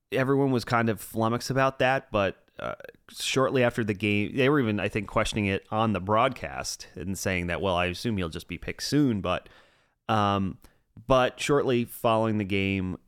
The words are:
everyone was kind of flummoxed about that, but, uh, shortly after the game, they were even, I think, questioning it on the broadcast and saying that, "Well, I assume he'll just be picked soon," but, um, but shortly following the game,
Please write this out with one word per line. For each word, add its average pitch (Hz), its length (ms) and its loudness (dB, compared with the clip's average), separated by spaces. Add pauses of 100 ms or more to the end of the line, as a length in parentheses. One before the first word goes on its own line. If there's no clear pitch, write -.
(120)
everyone 135 400 2
was 120 120 0
kind 117 260 2
of 101 120 -2
flummoxed 113 480 -2
about 135 300 0
that, 131 320 0
but, 101 260 0 (220)
uh, - 140 -6 (380)
shortly 131 520 0
after 120 200 2
the 107 100 0
game, 104 420 0
they 131 140 4
were 151 100 4
even, 107 200 0
I 101 100 0
think, 104 180 -4
questioning 110 380 0
it 95 240 0
on 110 240 2
the 92 60 0
broadcast 95 960 -2
and 92 220 -8
saying 90 300 -2
that, 82 140 -4
"Well, 92 140 0
I 87 100 2
assume 98 320 -2
he'll 87 120 -2
just 82 180 -12
be 85 100 -10
picked - 240 -10
soon," 131 400 2
but, 87 260 -2 (640)
um, 101 480 2 (500)
but 127 320 2
shortly 120 460 2
following 110 540 0
the 104 40 0
game, 98 540 -2 (100)